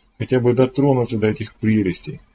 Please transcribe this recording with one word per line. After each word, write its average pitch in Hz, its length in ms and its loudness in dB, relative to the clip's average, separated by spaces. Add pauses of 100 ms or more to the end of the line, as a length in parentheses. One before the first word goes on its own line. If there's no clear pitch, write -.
(180)
хотя 123 220 0
бы 120 120 2
дотронуться 127 680 0
до 110 100 2
этих 107 280 -6
прелестей, 107 640 -2 (140)